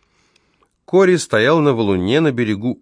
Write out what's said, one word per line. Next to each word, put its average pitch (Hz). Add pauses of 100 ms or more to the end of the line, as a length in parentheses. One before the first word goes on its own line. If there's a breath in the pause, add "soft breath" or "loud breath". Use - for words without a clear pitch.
(880)
Кори 185
стоял 135
на 143
валуне 101
на 156
берегу 113